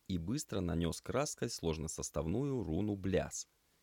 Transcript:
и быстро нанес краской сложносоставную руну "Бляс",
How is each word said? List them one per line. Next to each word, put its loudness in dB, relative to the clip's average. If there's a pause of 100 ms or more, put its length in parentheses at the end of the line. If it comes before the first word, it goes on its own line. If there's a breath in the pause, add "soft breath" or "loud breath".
и 0
быстро -2
нанес 2
краской -2
сложносоставную 0
руну 0
"Бляс", 0 (340)